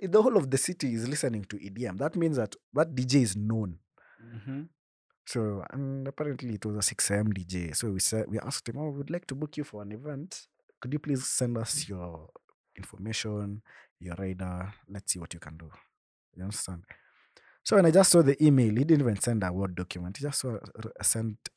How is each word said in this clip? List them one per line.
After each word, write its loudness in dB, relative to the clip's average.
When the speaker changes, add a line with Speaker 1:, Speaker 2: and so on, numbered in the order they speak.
Speaker 1:
if -4
the 8
whole 6
of 2
the 4
city -2
is -2
listening -2
to -10
E -10
D -6
M, -6
that -2
means 2
that 0
that 2
D 0
J 6
is 0
known. -2
Speaker 2:
Mm-hmm. -10
Speaker 1:
So, -2
and -6
apparently -6
it -6
was -2
a -4
six 0
A 2
M 2
D -2
J. -6
So -2
we -2
said, 0
we -4
asked -8
him, -8
"Oh, -4
we'd -8
like -6
to -6
book -8
you -4
for -12
an -10
event. -10
Could -6
you 0
please -2
send 0
us -4
your -10
information, -6
your -8
rider? -4
Let's -8
see -10
what -12
you -14
can -14
do." -18
You -10
understand? -8
So 4
when 10
I 8
just 8
saw 10
the 4
email, 8
he 4
didn't 6
even 2
send 0
a 0
Word -2
document. -8
He -12
just -4
saw, -4
r-, -12
sent 0